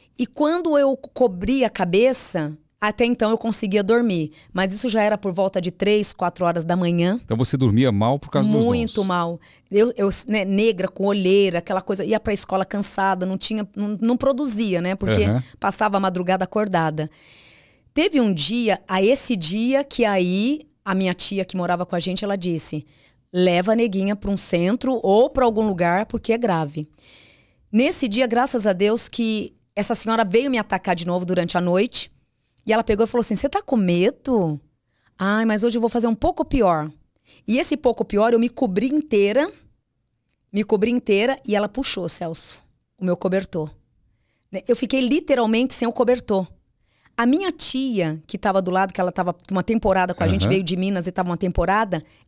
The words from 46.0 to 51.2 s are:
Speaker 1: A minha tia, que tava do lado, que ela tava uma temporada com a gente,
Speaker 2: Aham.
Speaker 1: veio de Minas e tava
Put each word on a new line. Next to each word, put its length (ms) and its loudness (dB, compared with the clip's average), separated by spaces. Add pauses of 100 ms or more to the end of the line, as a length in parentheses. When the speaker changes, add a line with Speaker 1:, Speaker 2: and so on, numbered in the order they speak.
Speaker 1:
A 100 0
minha 260 2
tia, 760 -2
que 120 -10
tava 240 0
do 80 -4
lado, 240 0
que 60 -4
ela 120 -2
tava 220 -2 (160)
uma 120 0
temporada 520 0
com 80 -6
a 60 2
gente, 140 0
Speaker 2:
Aham. 80 2
Speaker 1:
veio 120 2
de 140 -2
Minas 300 -2
e 60 -4
tava 160 -2